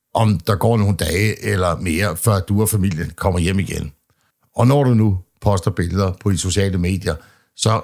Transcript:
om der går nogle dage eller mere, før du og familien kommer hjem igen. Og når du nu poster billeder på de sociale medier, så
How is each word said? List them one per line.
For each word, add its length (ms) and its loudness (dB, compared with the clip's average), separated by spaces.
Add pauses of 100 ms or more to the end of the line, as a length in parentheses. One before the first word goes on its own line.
(140)
om 240 2
der 180 -2
går 200 2
nogle 200 2
dage 480 -2
eller 360 -2
mere, 360 -2
før 240 2
du 220 0
og 60 0
familien 480 -2
kommer 240 0
hjem 180 0
igen. 340 -6 (640)
Og 100 4
når 180 4
du 100 4
nu 240 2 (220)
poster 300 0
billeder 500 -2
på 100 0
de 80 0
sociale 400 -2
medier, 360 -2 (420)
så 280 0